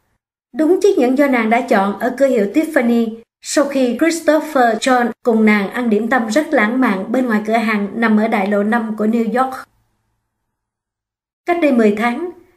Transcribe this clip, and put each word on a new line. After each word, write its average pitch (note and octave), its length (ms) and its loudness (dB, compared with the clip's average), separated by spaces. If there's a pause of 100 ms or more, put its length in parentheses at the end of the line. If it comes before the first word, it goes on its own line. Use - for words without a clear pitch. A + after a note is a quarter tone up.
(520)
Đúng D#4 280 2
chiếc G4 180 2
nhẫn B3+ 200 2
do C#4+ 80 4
nàng A#3 240 0
đã A#3 100 2
chọn G3+ 380 0
ở B3+ 200 -4
cửa C#4 80 2
hiệu A#3 280 2
Tiffany A#3 600 0 (280)
sau - 220 0
khi C4 360 -2
Christopher D4+ 800 0
John B3 320 0 (120)
cùng A3 220 2
nàng G#3 260 2
ăn A#3+ 200 -4
điểm G#3+ 180 0
tâm A#3+ 200 0
rất D#4 240 -2
lãng B3 280 0
mạn G#3+ 320 -2
bên C4 140 0
ngoài G#3+ 200 0
cửa A3 60 -4
hàng G#3+ 420 -2
nằm A3+ 220 0
ở A3 120 2
đại G#3 180 -2
lộ G3+ 160 0
năm A3 340 -2
của G#3+ 100 -2
New A3+ 360 0
York. C4 120 -4 (1900)
Cách E4+ 160 0
đây C#4+ 100 2
mười A3 260 4
tháng, C#4 320 -4 (260)